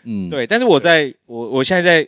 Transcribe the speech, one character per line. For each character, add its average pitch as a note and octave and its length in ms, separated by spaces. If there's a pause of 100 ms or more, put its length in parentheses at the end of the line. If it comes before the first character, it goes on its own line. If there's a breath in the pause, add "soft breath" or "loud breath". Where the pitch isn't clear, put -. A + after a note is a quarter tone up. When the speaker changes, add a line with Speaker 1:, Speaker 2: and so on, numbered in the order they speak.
Speaker 1:
嗯。 G#2 220
Speaker 2:
对， C3+ 200
但 A3+ 120
是 B3+ 60
我 E3 140
在， D#3+ 240
Speaker 3:
对。 C3 120 (120)
Speaker 2:
我， A#2 240
我 C3 120
现 F#3 140
在 F3 60
在， E3+ 240